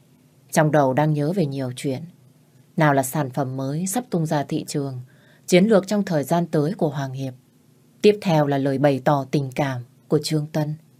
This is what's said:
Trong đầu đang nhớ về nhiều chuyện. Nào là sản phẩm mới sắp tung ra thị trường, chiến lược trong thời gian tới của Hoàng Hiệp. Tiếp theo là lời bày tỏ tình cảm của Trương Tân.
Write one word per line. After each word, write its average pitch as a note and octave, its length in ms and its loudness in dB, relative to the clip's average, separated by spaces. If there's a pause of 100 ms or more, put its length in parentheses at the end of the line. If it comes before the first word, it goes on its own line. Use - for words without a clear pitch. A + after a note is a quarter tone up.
(500)
Trong D3+ 220 2
đầu C#3+ 200 4
đang D3+ 200 2
nhớ D3 200 0
về F#3 140 0
nhiều C3+ 300 -6
chuyện. C#3 260 -6 (760)
Nào D3+ 180 4
là C3+ 80 2
sản C3+ 280 -4
phẩm C3 260 -6
mới C#3+ 300 -6
sắp B3 240 -4
tung E3 160 0
ra D3+ 180 0
thị D3+ 240 -6
trường, C3+ 320 -6 (460)
chiến F3+ 180 6
lược G3 220 4
trong G#3 160 0
thời D#3+ 220 0
gian E3+ 220 0
tới E3 280 0
của E3 140 -2
Hoàng C3+ 240 -6
Hiệp. C3 220 -8 (680)
Tiếp G#3 200 6
theo D#3 240 2
là C#3 120 0
lời C3+ 200 0
bày C#3 260 2
tỏ C#3 260 2
tình C#3 240 -2
cảm C3 280 -4 (260)
của D3+ 140 2
Trương D#3 240 -2
Tân. D3+ 280 -2 (260)